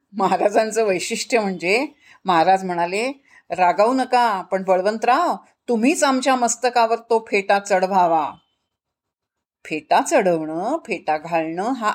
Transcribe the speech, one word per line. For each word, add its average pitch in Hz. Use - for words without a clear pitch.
महाराजांचं 208
वैशिष्ट्य 220
म्हणजे 196
महाराज 185
म्हणाले, 180
"रागावू 180
नका, 247
पण 190
बळवंतराव, 226
तुम्हीच 247
आमच्या 262
मस्तकावर 233
तो 226
फेटा 202
चढवावा." 185
फेटा 165
चढवणं, 185
फेटा 156
घालणं 165
हा 220